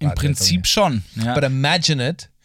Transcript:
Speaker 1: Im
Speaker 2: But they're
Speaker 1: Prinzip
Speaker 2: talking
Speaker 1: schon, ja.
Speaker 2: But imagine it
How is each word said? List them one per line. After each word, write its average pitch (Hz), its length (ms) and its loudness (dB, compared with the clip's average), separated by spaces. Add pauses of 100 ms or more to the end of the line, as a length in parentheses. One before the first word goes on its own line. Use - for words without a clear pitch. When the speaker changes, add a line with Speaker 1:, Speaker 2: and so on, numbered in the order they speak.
Speaker 1:
Im 151 80 0
Speaker 2:
But - 100 -2
they're 147 120 0
Speaker 1:
Prinzip 143 80 -2
Speaker 2:
talking 180 240 0
Speaker 1:
schon, 160 400 2 (200)
ja. 117 120 0
Speaker 2:
But 143 100 0
imagine 143 560 0
it 139 280 -4 (160)